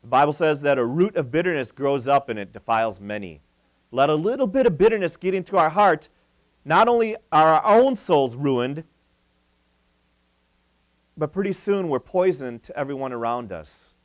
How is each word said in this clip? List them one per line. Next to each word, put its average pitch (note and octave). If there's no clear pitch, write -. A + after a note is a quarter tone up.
The A2+
Bible C#3
says D3
that C#3+
a A#2+
root F3
of C3+
bitterness D#3
grows C#3
up C#3
and G#2+
it F#2+
defiles A2
many. G2+
Let C3+
a D3+
little A#3
bit B3+
of F3
bitterness G3
get F#3+
into F#3+
our D#3+
heart, F3+
not F#3
only A#3
are D#3+
our -
own A#3+
souls C#3
ruined, C#3
but D3+
pretty G3
soon F#3+
we're C3
poison C#3
to -
everyone C3+
around A#2
us. -